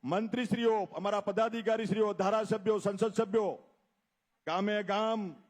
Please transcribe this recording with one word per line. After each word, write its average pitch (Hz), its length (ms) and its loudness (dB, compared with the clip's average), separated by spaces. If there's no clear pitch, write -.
મંત્રીશ્રીઓ, 220 800 0
અમારા 202 360 -2
પદાધિકારીશ્રીઓ, 214 920 0
ધારાસભ્યો, 208 680 0
સંસદ 202 340 0
સભ્યો 202 460 0
ગામે 202 360 0
ગામ 208 520 -2